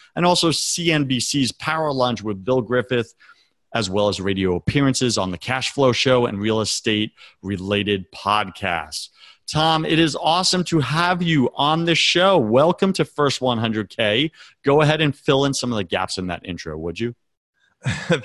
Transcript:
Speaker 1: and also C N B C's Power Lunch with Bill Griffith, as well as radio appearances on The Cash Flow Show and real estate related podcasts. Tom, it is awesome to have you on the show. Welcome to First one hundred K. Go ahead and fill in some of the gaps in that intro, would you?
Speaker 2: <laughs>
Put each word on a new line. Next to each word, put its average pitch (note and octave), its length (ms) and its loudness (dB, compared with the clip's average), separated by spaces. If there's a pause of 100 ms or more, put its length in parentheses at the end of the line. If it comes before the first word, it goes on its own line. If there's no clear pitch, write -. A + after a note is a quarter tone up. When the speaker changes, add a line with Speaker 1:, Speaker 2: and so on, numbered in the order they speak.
(160)
Speaker 1:
and E3 100 0
also E3+ 240 2
C E3 420 -2
N D3+ 140 2
B B2+ 140 -2
C's C3 320 -2
Power D#3 420 -4
Lunch B2 300 0
with G2+ 200 -6
Bill B2+ 180 2
Griffith, A#2+ 520 -2 (600)
as A2 140 -2
well G#2 220 0
as F#2+ 100 -4
radio F#2+ 360 -2
appearances B2+ 640 0
on F#2 120 -2
The F2+ 80 -6
Cash B2+ 340 -4
Flow C3 200 2
Show B2 340 2
and G#2 160 -6
real A2 180 0
estate G#2+ 540 -2 (300)
related G2 680 -4
podcasts. F#2+ 960 -4 (420)
Tom, D#3+ 320 2
it D#3 140 2
is D#3 180 2
awesome F3+ 500 0
to E3 140 0
have F3 440 0
you D#3 320 2
on D#3 300 2
the E3 100 2
show. F#3 420 4
Welcome D3+ 560 4
to E3+ 100 0
First C#3+ 380 -2
one B2 160 0
hundred A2 320 -2
K. A#2 420 0 (300)
Go C#3+ 200 4
ahead D3+ 200 4
and D3 140 2
fill C#3 300 2
in C#3 100 0
some B2 160 -4
of A2+ 60 0
the G2+ 60 -2
gaps F#2 360 -4
in F2+ 80 -4
that F2 180 -8
intro, D#2+ 320 -10
would E2+ 220 -8
you? A#2+ 160 -4 (640)
Speaker 2:
<laughs> - 40 -12 (400)